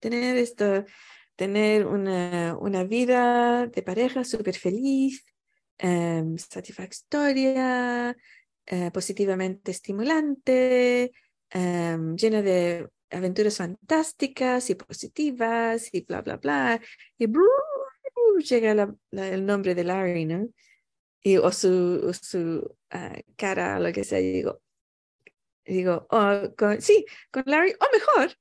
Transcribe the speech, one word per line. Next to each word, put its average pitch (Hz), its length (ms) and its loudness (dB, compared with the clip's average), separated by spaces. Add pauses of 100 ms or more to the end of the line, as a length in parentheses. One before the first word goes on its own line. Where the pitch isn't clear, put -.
Tener 240 360 -2
esto, 208 480 0 (520)
tener 208 500 2
una, 175 720 -2
una 196 260 -2
vida 240 840 2
de 233 140 -6
pareja 247 420 -2
súper 214 320 -4
feliz, 269 680 -2 (540)
em, 170 600 0
satisfactoria, 247 1800 -2 (500)
eh, 180 260 -4
positivamente 190 800 -4
estimulante, 254 1400 0 (380)
em, 170 680 -2
llena 220 260 2
de 175 460 0 (220)
aventuras 185 480 -2
fantásticas 254 1120 -2
y 185 40 2
positivas 233 1200 -4
y 170 80 -2
bla, - 200 -8
bla, - 160 -8
bla. 240 420 0 (380)
Y 226 80 0
blu, 285 200 4 (920)
llega 226 360 2
la, 208 180 0 (180)
la, 190 180 -6
el 190 180 -4
nombre 196 300 0
de 175 80 -2
Larry, 180 420 -2
¿no? 180 220 -4 (760)
Y, 196 140 4
o 180 160 4
su, 185 560 2
o 180 40 -4
su, 165 640 -6 (140)
ah, - 240 -10 (220)
cara, 190 420 -2
lo 175 140 -2
que 196 120 -4
sea, - 160 -2
y 92 120 0
digo, - 300 -4 (1000)
y 190 100 -6
digo, 180 360 0
"Oh, 202 460 2
con, 208 240 0
sí, 415 240 6 (260)
con 262 160 -4
Larry, 311 260 2
o - 200 0
mejor." 440 480 4